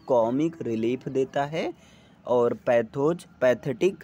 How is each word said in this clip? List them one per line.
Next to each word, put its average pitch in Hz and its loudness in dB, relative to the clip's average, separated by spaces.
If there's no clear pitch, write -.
कॉमिक 131 2
रिलीफ 117 -2
देता 135 -2
है 175 -6
और 120 2
पैथोज 127 0
पैथेटिक 139 0